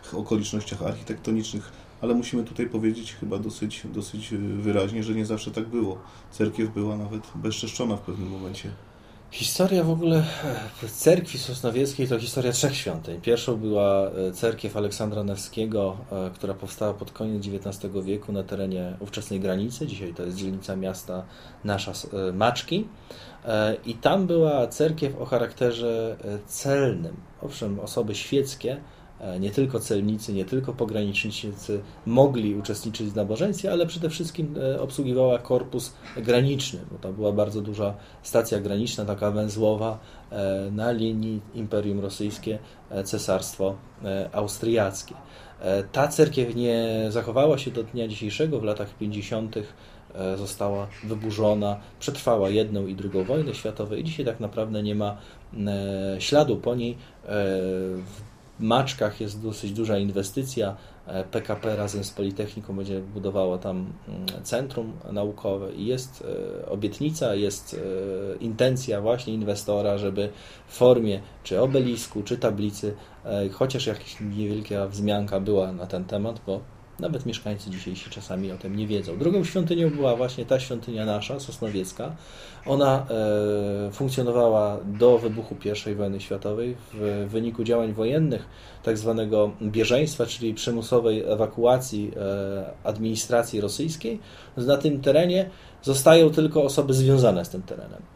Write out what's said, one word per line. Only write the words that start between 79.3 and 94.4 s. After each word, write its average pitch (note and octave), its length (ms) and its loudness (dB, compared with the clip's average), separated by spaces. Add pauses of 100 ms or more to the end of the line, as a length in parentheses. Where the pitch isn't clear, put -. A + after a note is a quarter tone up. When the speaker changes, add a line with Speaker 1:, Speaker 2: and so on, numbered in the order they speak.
Speaker 2:
świątynią E3+ 460 2
była C#3 260 4
właśnie B2+ 300 -2
ta C3 140 4
świątynia A#2 460 -4
nasza, G#2+ 340 -2
sosnowiecka. A2 760 -6 (500)
Ona, C#3 400 4 (800)
e, G2+ 40 -6
funkcjonowała A#2 920 4
do A2+ 320 8
wybuchu A2 380 0
pierwszej G#2 400 -4
wojny G2 240 -2
światowej G#2 560 -4 (180)
w G#2 360 -2
wyniku A2+ 340 -2
działań A2+ 300 2
wojennych, B2 520 2 (380)
tak A2+ 140 2
zwanego G#2+ 540 2 (100)
bieżeństwa, A2+ 640 2
czyli A2+ 280 -4
przymusowej A2+ 760 2
ewakuacji, A2 880 2
e, G2 560 -4 (120)
administracji A2 800 0
rosyjskiej. C#3+ 580 -2 (380)